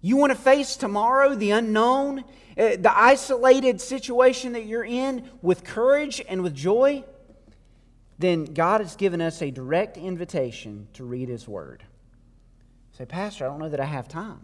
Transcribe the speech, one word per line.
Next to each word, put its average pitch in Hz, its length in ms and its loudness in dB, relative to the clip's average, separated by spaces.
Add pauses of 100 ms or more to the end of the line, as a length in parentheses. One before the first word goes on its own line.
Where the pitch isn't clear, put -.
You 208 140 2
want 277 160 6
to 247 60 -2
face 277 380 4
tomorrow, 254 600 2
the 202 160 0
unknown, 240 720 0 (340)
uh, 214 180 2
the 185 160 4
isolated 262 880 4
situation 254 760 0
that 233 100 -8
you're 220 200 -6
in 254 460 -4 (120)
with 175 200 0
courage 269 680 0
and 185 140 -4
with 170 120 -4
joy? 240 500 0 (1120)
Then 165 280 0
God 170 340 0
has 185 160 -10
given 175 240 -2
us 165 200 -4
a 147 100 -6
direct 135 460 -4
invitation 151 1000 -8
to 131 100 -18
read 123 240 -8
his 117 180 -12
word. 82 380 -14 (1080)
Say, - 120 -14
"Pastor, 180 400 -10
I 131 40 -4
don't 143 120 -10
know 156 80 -8
that 147 120 -6
I 135 40 -2
have 139 240 -8
time." 190 360 -12